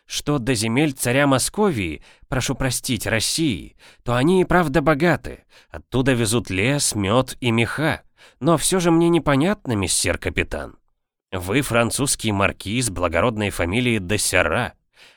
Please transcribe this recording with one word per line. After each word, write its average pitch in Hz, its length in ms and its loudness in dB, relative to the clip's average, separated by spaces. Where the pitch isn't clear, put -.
Что - 320 -2
до 127 160 0
земель 117 380 0
царя 131 340 0
Московии, 127 760 0
прошу 131 260 -2
простить, 123 520 -4
России, 107 720 -2
то 120 140 -2
они 175 240 4
и 175 40 4
правда 165 380 2
богаты. 151 600 0
Оттуда 123 460 0
везут 117 360 0
лес, 120 440 0
мёд 107 460 0
и 123 100 0
меха. 117 520 -2
Но 160 160 4
всё 185 240 0
же 170 100 2
мне 170 180 4
непонятно, 156 640 2
мессер 92 460 -2
капитан. 80 600 -6
Вы 95 300 -2
французский 117 720 0
маркиз 101 580 -2
благородной 90 600 0
фамилии 110 480 -2
де 95 200 -2
Серра. 90 560 0